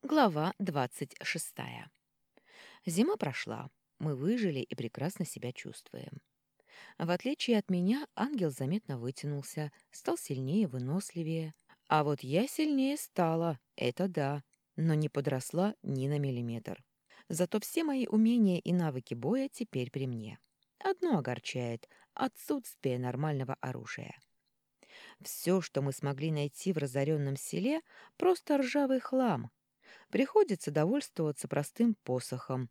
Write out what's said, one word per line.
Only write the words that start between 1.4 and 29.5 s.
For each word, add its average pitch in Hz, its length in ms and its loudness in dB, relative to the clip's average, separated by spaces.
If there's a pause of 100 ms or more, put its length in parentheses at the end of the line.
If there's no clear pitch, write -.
Зима 220 320 2
прошла. 120 500 -4 (300)
Мы 151 180 -2
выжили 175 440 0
и - 140 -6
прекрасно 147 520 -4
себя - 260 -8
чувствуем. - 680 -14 (760)
В 165 140 -2
отличие 233 480 2
от - 100 -2
меня, 196 380 2 (100)
ангел 226 340 0
заметно 135 480 -4
вытянулся, 143 720 -6 (200)
стал - 260 -4
сильнее, 143 520 -2
выносливее. 156 840 -4 (340)
А 156 160 4
вот 143 200 0
я 165 260 2
сильнее 285 480 2
стала, 165 640 0 (160)
это 151 320 0
да, 147 340 -2 (320)
но 160 200 2
не 151 160 2
подросла 143 720 0
ни 135 260 -2
на 147 100 0
миллиметр. 120 640 -4 (460)
Зато 180 320 0
все - 240 -2
мои 269 220 0
умения 220 520 6
и - 140 0
навыки 156 400 0
боя 196 400 0
теперь 131 380 -4
при 135 160 -4
мне. 110 320 -6 (400)
Одно 359 400 0
огорчает: 120 720 -4 (240)
отсутствие 240 840 -4
нормального 131 640 -2
оружия. - 580 -8 (1000)
Всё, - 400 0
что 139 220 -2
мы 139 100 0
смогли 139 400 -2
найти 147 400 -2
в 156 60 0
разорённом 139 580 0
селе, 277 460 -2 (340)
просто 339 400 2
ржавый 269 440 2
хлам. 202 500 2 (600)